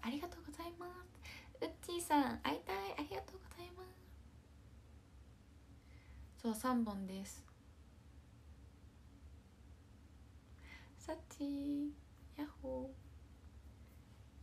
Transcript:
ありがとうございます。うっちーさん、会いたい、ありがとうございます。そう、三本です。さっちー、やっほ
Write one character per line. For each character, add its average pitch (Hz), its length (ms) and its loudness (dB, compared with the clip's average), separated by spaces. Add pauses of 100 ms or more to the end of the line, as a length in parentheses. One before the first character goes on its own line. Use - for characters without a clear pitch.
あ 226 80 6
り 294 100 4
が 349 80 2
と 359 100 -6
う 339 60 -8
ご 302 80 -6
ざ 339 120 -2
い 339 80 -2
ま 349 140 -6 (720)
す。 - 40 6
う - 20 6
っ 320 40 2 (100)
ち - 120 -2
ー 349 80 6
さ 294 340 12
ん、 - 60 0
会 - 160 6
い - 40 -2
た - 140 0
い、 196 240 2
あ - 40 2
り - 140 0
が - 60 2
と - 140 -8
う 381 120 -8
ご - 80 -10
ざ 349 60 -8
い 349 80 -8
ま 370 140 -8
す。 - 80 -10 (2500)
そ 233 80 6
う、 220 40 6
三 240 300 8
本 196 220 2
で 190 180 0
す。 - 200 -8 (3500)
さ 320 160 2
っ - 20 4 (140)
ち - 140 2
ー、 285 460 6 (460)
や 294 80 2
っ 294 40 0 (120)
ほ 262 300 2 (1500)